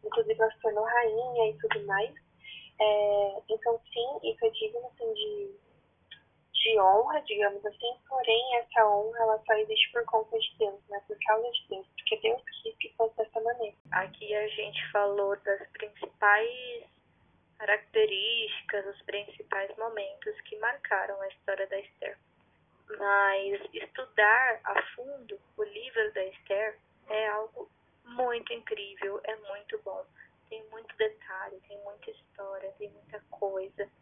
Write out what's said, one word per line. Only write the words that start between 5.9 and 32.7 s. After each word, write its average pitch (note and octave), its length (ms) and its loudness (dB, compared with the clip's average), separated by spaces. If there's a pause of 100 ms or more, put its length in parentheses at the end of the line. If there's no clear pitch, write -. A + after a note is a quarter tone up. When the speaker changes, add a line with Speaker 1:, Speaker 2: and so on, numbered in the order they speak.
Speaker 1:
de A3 300 4
honra, A3+ 400 6
digamos G3+ 440 0
assim, A3+ 280 -6 (160)
porém, B3 480 2
essa A#3 280 6
honra, G#3+ 340 2
ela A3 260 2
só A3+ 80 4
existe G#3+ 380 2
por E4 140 0
conta - 320 0
de - 200 -4
Deus, G3+ 220 0 (100)
né? G3+ 180 -6
Por G#3 180 -8
causa A3 240 4
de - 200 -4
Deus, F#4+ 260 -10
porque - 220 -2
Deus A4+ 240 0 (220)
quis A4 140 -10
que - 180 -10
fosse A3+ 200 0
dessa A3+ 260 -4
maneira. A#3 340 -4 (160)
Speaker 2:
Aqui G3+ 440 -4
a G#3+ 140 0
gente G#3 420 -8
falou G3+ 460 2
das G3 320 -2
principais A#3 1120 2 (760)
características, G#3+ 1300 0
os G3+ 160 -14
principais G3+ 720 -6
momentos G#3+ 640 -8
que - 160 -14
marcaram G3 640 -2
a G3 80 -6
história G3 380 -4
da G3 120 -6
Esther. - 380 -12 (840)
Mas G3+ 600 2 (120)
estudar A#3+ 920 4
a G3+ 180 2 (120)
fundo B3 440 -12 (180)
o G#3+ 60 -2
livro G#3+ 500 -4
da F#3+ 120 -4
Esther G3+ 520 -4 (320)
é G#3+ 200 -2
algo G#3+ 400 -6 (340)
muito A#3+ 480 -4
incrível, G3+ 720 -8
é A3 120 -8
muito G#3 500 -12
bom. F#3+ 180 -10 (460)
Tem A3 200 -14
muito A3+ 280 -18
detalhe, G3 680 -6
tem G3+ 160 -18
muita - 280 -16
história, G3 640 -12